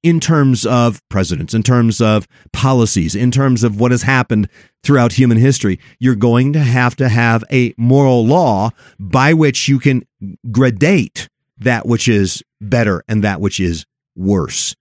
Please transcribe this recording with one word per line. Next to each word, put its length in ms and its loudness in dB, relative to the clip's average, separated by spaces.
in 160 2
terms 480 0
of 420 0
presidents, 460 -4
in 80 0
terms 380 2
of 260 0
policies, 640 0
in 160 0
terms 320 0
of 160 0
what 140 2
has 100 0
happened 460 0
throughout 300 2
human 260 2
history, 400 0
you're 160 0
going 360 0
to 80 0
have 360 0
to 120 0
have 440 2
a 240 0
moral 500 2
law 440 0
by 360 0
which 340 0
you 100 2
can 260 0
gradate 800 0
that 280 -2
which 220 -2
is 340 0
better 460 -2
and 160 -2
that 180 -2
which 200 -4
is 260 -4
worse. 640 -4